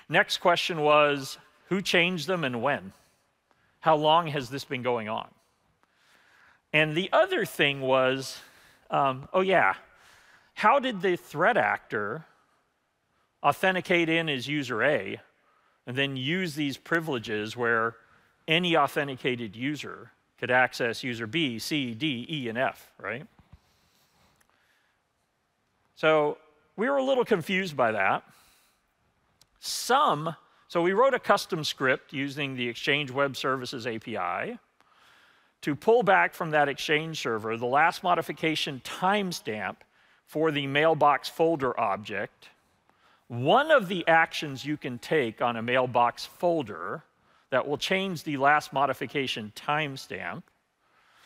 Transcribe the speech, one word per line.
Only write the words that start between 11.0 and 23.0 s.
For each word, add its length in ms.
the 160
threat 400
actor 680
authenticate 680
in 180
as 180
user 380
A 340
and 100
then 180
use 400
these 220
privileges 800
where 400
any 300
authenticated 800
user 540
could 140
access 520
user 240
B, 320
C, 360
D, 340
E, 200
and 100
F, 400
right? 260